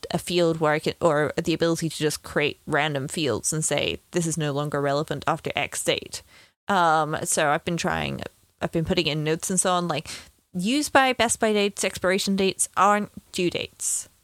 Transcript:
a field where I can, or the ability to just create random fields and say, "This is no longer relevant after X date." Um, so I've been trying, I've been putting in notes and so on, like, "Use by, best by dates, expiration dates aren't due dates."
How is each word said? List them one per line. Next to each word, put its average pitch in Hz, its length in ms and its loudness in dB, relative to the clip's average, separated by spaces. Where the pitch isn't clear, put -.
a 175 60 0
field 170 400 2
where 151 140 2
I 151 80 2
can, - 200 -2
or 151 360 4
the 165 180 0
ability 165 360 0
to - 60 -8
just 151 260 0
create - 440 -2
random 143 400 0
fields 143 460 -2
and 156 120 -2
say, - 360 -2
"This 170 160 -2
is 156 100 -2
no 151 140 -2
longer 143 300 -2
relevant 143 480 -2
after - 260 -4
X - 300 -4
date." - 380 -2
Um, 160 580 2
so 160 260 0
I've 156 140 0
been 175 120 -2
trying, 143 460 -2
I've - 120 -4
been 165 140 0
putting 175 200 2
in 151 160 0
notes 160 280 -2
and 185 100 0
so 190 120 0
on, 175 160 0
like, 156 200 -4
"Use 233 340 0
by, 262 240 4
best 233 260 0
by 220 140 2
dates, 202 320 0
expiration 190 500 0
dates 190 420 0
aren't 208 340 4
due 180 180 0
dates." - 580 -6